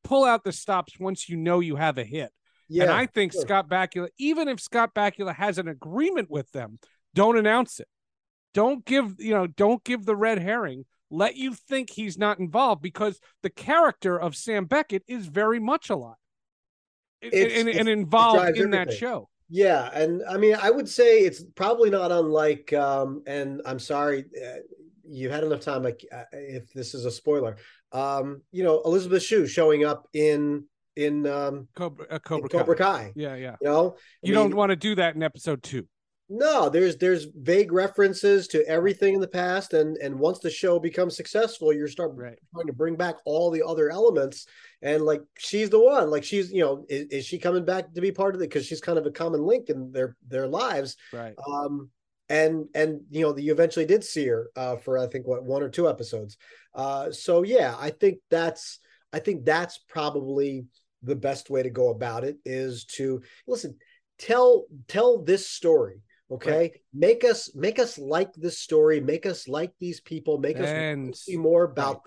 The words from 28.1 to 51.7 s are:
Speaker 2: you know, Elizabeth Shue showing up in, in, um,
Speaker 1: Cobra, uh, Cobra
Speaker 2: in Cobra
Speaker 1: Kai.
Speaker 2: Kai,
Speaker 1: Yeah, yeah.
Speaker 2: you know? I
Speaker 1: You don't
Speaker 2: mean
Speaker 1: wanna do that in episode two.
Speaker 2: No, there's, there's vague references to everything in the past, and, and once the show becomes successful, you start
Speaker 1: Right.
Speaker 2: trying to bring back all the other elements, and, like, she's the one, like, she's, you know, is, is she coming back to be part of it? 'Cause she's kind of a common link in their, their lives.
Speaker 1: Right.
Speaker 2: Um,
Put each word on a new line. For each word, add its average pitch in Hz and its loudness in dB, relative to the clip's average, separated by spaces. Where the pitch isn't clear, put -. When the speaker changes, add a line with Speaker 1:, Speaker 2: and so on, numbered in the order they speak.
Speaker 2:
you 185 -4
know, 156 4
Elizabeth 180 2
Shue 196 2
showing 151 4
up 147 -2
in, 147 0
in, 147 -2
um, 143 -6
Speaker 1:
Cobra, 151 -10
uh, 156 -8
Cobra 147 -6
Speaker 2:
in 170 0
Cobra 165 2
Speaker 1:
Kai. 185 2
Speaker 2:
Kai, 117 -2
Speaker 1:
Yeah, 143 -8
yeah. 127 -12
Speaker 2:
you 143 -2
know? 165 2
I - -16
Speaker 1:
You 196 2
don't 208 4
Speaker 2:
mean 196 -4
Speaker 1:
wanna 196 2
do 208 -2
that 170 0
in 156 -6
episode 143 -4
two. 117 -10
Speaker 2:
No, 247 2
there's, 175 4
there's 180 0
vague 170 2
references 196 4
to 156 2
everything 190 2
in 196 0
the 190 -2
past, 180 -2
and, 156 2
and 139 -8
once 170 0
the 165 -6
show 175 0
becomes 170 -2
successful, 190 0
you 147 -4
start 156 -6
Speaker 1:
Right. 123 -16
Speaker 2:
trying 165 -8
to 135 -6
bring 160 -2
back 170 -2
all 165 0
the 160 0
other 160 0
elements, 165 0
and, 151 0
like, 151 0
she's 208 -4
the 220 6
one, 240 6
like, 147 -2
she's, 196 -2
you 190 0
know, 139 0
is, 143 -6
is 139 -6
she 180 -8
coming 175 -2
back 180 -4
to 175 -10
be 190 0
part 196 -2
of 185 -6
it? 160 -2
'Cause 135 -4
she's - -10
kind 170 -2
of 147 0
a 151 -4
common 160 -2
link 233 0
in 131 -8
their, 127 -4
their 127 -6
lives. 151 -4
Speaker 1:
Right. 117 -14
Speaker 2:
Um, 143 -8